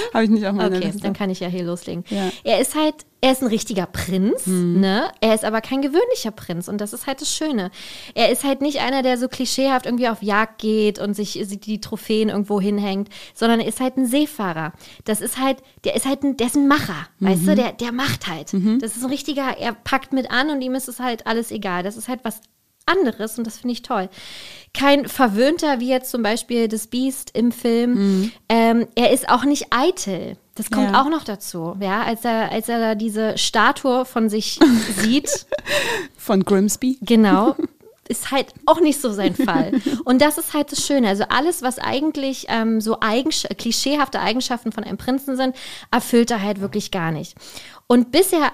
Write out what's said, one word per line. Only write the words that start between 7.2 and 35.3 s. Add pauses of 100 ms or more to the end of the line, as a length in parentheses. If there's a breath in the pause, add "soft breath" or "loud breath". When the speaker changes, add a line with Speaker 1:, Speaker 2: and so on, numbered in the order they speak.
Speaker 2:
das
Schöne. (440 loud breath)
Er
ist
halt
nicht
einer,
der
so
klischeehaft
irgendwie
auf
Jagd
geht
und
sich (220)
die
Trophäen
irgendwo
hinhängt, (260 loud breath)
sondern
er
ist
halt
ein
Seefahrer. (320 loud breath)
Das
ist
halt, (280 soft breath)
der
ist
halt
ein,
der
ist
ein
Macher, (120)
weißt
du?
Speaker 1:
Mhm.
Speaker 2:
Der,
der
macht
halt.
Speaker 1:
Mhm.
Speaker 2:
Das
ist
ein
richtiger,
er
packt
mit
an
und
ihm
ist
es
halt
alles
egal.
Das
ist
halt
was (440)
anderes
und
das
finde
ich
toll. (640 loud breath)
Kein
Verwöhnter,
wie
jetzt
zum
Beispiel
das
Beast
im
Film.
Speaker 1:
Mhm. (180 loud breath)
Speaker 2:
Ähm,
er
ist
auch
nicht
eitel. (200)
Das
kommt
Speaker 1:
Ja.
Speaker 2:
auch
noch
dazu,
ja,
als
er,
als
er
da
diese
Statue
von
sich
Speaker 1:
<laughs>
Speaker 2:
sieht. (720 loud breath)